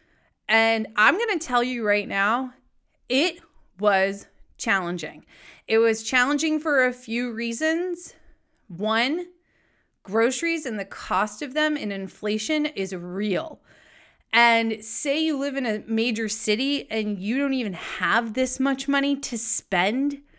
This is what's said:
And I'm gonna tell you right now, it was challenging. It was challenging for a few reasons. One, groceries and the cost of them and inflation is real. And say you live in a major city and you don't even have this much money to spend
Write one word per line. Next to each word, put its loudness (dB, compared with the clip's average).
And 2
I'm 6
gonna 0
tell 0
you -2
right 2
now, 0
it 2
was 2
challenging. -4
It 4
was 4
challenging 2
for 2
a 2
few -4
reasons. -4
One, -2
groceries 0
and -6
the -6
cost -2
of -8
them 0
and -4
inflation -2
is -4
real. -4
And 4
say -2
you 0
live -4
in -4
a -2
major 0
city -2
and -2
you -2
don't 0
even -2
have -2
this 0
much 0
money 2
to -6
spend 0